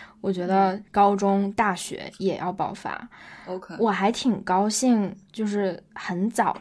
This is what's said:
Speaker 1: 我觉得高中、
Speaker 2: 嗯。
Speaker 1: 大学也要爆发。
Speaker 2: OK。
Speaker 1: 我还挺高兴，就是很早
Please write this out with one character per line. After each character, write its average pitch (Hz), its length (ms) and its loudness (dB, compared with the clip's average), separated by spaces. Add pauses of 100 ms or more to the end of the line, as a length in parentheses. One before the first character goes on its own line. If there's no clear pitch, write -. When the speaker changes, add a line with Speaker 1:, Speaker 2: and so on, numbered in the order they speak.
(220)
Speaker 1:
我 196 100 -2
觉 180 140 -2
得 190 360 2 (100)
高 202 240 6
中、 196 280 2
Speaker 2:
嗯。 202 100 -4
Speaker 1:
大 208 220 2
学 - 420 -10
也 190 200 -2
要 180 140 -4
爆 185 220 -4
发。 - 340 -10 (400)
Speaker 2:
OK。 185 320 -10
Speaker 1:
我 220 100 4
还 196 220 2
挺 226 320 0
高 190 240 2
兴， 214 480 2 (160)
就 220 140 -4
是 202 360 -2 (120)
很 185 360 -4
早 226 320 0